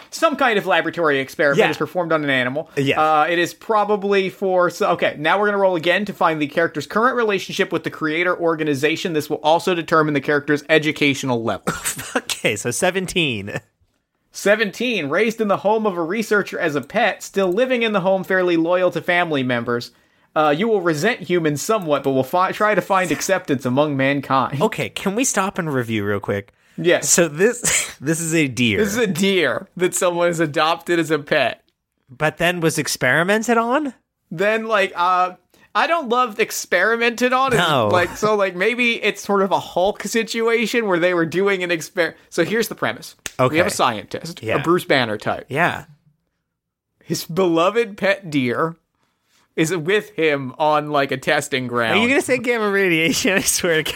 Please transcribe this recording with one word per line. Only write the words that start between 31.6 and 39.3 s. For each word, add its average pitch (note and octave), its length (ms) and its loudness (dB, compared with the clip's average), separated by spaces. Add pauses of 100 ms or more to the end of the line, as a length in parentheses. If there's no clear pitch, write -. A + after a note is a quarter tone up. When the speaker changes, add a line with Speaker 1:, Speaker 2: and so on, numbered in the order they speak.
Speaker 2:
But D3 280 -4
then F3 240 0
was D#3+ 180 0
experimented F3+ 800 0
on? B3+ 340 -2 (380)
Speaker 1:
Then, G#3+ 360 0
like, G3 280 0
uh, F3+ 400 0 (400)
I A#3 100 2
don't D#4 240 0
love A#3+ 300 0
experimented A#3 920 0
on. C4 220 2
It's A3 80 2
Speaker 2:
No. C3+ 280 2
Speaker 1:
like, F3 280 0
so, G#3+ 180 0
like, F#3+ 200 0
maybe A#3 480 0
it's G3+ 180 -2
sort G3+ 220 0